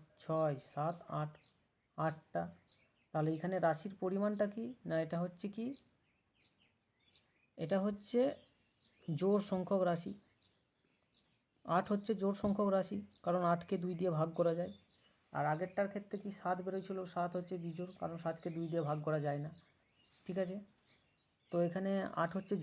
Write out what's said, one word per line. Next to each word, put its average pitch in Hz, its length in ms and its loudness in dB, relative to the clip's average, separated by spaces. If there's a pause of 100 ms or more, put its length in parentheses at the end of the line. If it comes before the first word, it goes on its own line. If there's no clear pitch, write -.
(240)
ছয়, 160 320 2 (160)
সাত, 156 240 -2 (260)
আট, 151 100 -4 (680)
আটটা। 160 460 -2 (680)
তাহলে 156 240 2
এখানে 175 200 -2 (120)
রাশির 160 340 0
পরিমাণটা 202 440 2 (100)
কি? 226 100 -6 (220)
না, 165 80 0 (100)
এটা 170 180 -4
হচ্ছে 180 320 -6
কি, 226 100 -4 (1900)
এটা 175 280 2
হচ্ছে 208 340 0 (880)
জোড় 190 340 4 (100)
সংখ্যক 185 380 2
রাশি। 170 240 -2 (1500)
আট 175 280 2
হচ্ছে 202 180 -2 (100)
জোড় 196 200 0
সংখ্যক 202 360 2
রাশি, 190 200 -2 (280)
কারণ 180 160 2 (120)
আটকে 170 300 -2
দুই 180 160 -2
দিয়ে 185 180 2
ভাগ 160 120 2 (100)
করা 170 200 6
যায়। 190 140 -4 (600)
আর 143 100 0 (100)
আগেরটার 185 400 0
ক্ষেত্রে 202 300 -8
কি 202 60 -6 (100)
সাত 180 260 0
বেরোচ্ছিল, 190 340 -4 (140)
সাত 175 240 0
হচ্ছে 175 180 -6 (100)
বিজোড়, 175 260 -6 (100)
কারণ 165 220 -4
সাতকে 165 340 -2
দুই 165 140 -2
দিয়ে 165 180 2
ভাগ 151 80 2 (100)
করা 156 180 2
যায় 143 200 0
না। 156 60 -8 (720)
ঠিক 180 180 -4
আছে, 185 140 -4 (960)
তো - 40 0 (120)
এখানে 190 240 0 (320)
আট 170 140 0
হচ্ছে 190 260 -2